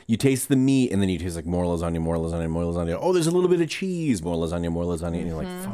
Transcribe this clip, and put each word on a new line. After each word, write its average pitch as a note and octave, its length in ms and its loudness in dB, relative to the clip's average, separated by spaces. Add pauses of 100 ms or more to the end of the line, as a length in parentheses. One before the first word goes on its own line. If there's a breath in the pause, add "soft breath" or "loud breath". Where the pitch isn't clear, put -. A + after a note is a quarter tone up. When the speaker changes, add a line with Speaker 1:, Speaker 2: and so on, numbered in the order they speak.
Speaker 1:
you A2+ 100 2
taste C3+ 320 2
the C#3 80 4
meat, C3 340 4
and G2 100 2
then G2 60 4
you F#2 100 2
taste, E2+ 200 -6
like, D#2 80 -8
more F2 180 0
lasagna, E2+ 380 0
more E2 160 0
lasagna, E2 320 -2
more E2+ 140 -2
lasagna. E2+ 360 -2
Oh, F3+ 140 2
there's E3+ 140 2
a E3 40 0
little F3+ 180 4
bit F3 120 4
of D#3+ 80 -2
cheese. E3 520 -2
More E2+ 140 -2
lasagna, E2+ 360 -2
more E2+ 120 -2
lasagna. E2+ 360 -2
And - 80 -4
you're E2 100 -4
like, D2+ 100 -6
Speaker 2:
Mm-hmm. - 260 -8